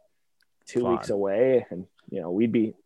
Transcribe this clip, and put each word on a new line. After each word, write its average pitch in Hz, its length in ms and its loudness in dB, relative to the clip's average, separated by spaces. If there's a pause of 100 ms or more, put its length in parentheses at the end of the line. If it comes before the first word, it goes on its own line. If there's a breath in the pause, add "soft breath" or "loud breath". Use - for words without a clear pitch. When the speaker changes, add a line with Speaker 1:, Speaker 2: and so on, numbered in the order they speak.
(680)
Speaker 1:
two 120 160 -4
Speaker 2:
Fun. 120 100 0
Speaker 1:
weeks - 180 -2
away, 107 600 2
and, 90 160 -10 (240)
you - 100 -6
know, 85 100 -8
we'd 110 220 2
be, 110 220 0 (120)